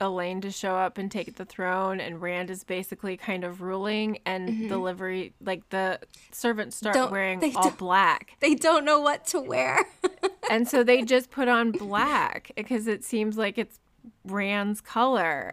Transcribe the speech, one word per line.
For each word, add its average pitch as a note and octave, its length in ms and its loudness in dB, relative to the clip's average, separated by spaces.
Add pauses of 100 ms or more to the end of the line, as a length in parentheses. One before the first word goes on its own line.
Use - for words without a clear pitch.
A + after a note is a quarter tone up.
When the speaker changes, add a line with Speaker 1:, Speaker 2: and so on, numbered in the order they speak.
Speaker 1:
Elaine F#3 400 -2
to G3 100 -6
show F#3+ 240 -4
up F#3 240 0
and G3 100 -6
take - 280 -8
the F#3 80 -12
throne, F#3+ 560 -2
and E3 200 -8
Rand F3+ 300 -6
is F#3 140 -10
basically F#3 520 -6
kind F#3 280 -6
of F3+ 180 -10
ruling, G#3 640 -2
and F#3 220 -4
Speaker 2:
Mm-hmm. A3 180 -4
Speaker 1:
the G3 120 -2
livery, F#3 600 -4
like, F#3 280 -6
the F#3+ 320 -2 (320)
servants A3+ 440 -2
start G#3+ 200 0
Speaker 2:
Don't, C4 160 2
Speaker 1:
wearing F#3+ 260 -2
Speaker 2:
they C#4+ 140 0
Speaker 1:
all F3+ 100 0
Speaker 2:
don't, F#3 160 2
Speaker 1:
black. F3+ 640 4
Speaker 2:
they D4 160 4
don't D#4+ 280 4
know D4 140 6
what D4 280 2
to E4 140 0
wear. C4 440 2 (180)
<laughs> F#4 480 -2
Speaker 1:
And A3+ 180 4
so C4 140 4
they B3 200 6
just B3+ 280 2
put C4+ 160 -2
on A#3 260 4
black G#3 840 0
because A3 320 -4
it G#3 160 -2
seems G#3+ 320 -2
like G#3+ 220 -2
it's - 200 -6 (460)
Rand's G3+ 560 -2
color. F3 720 0